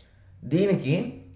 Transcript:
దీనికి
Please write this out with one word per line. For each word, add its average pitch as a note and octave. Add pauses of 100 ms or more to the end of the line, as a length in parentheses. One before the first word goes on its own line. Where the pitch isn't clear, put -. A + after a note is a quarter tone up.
(440)
దీనికి E3+ (120)